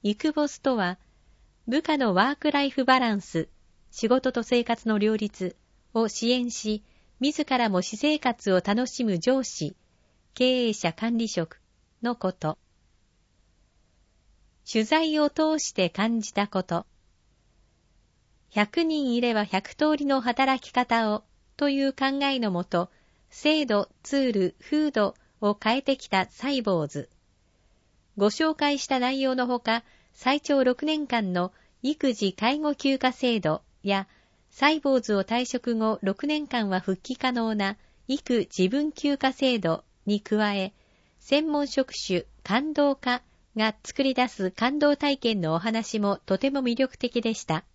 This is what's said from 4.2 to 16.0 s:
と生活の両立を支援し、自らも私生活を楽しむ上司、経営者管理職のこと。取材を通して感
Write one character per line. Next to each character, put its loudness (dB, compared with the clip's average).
と -2
生 2
活 -4
の 2
両 2
立 -6
を 0
支 -2
援 -2
し、 -6
自 0
ら 2
も 2
私 -6
生 2
活 -2
を 6
楽 0
し -4
む 0
上 2
司、 -8
経 2
営 -2
者 -2
管 -2
理 -2
職 -6
の -2
こ -2
と。 -6
取 0
材 2
を 4
通 0
し -8
て 0
感 -2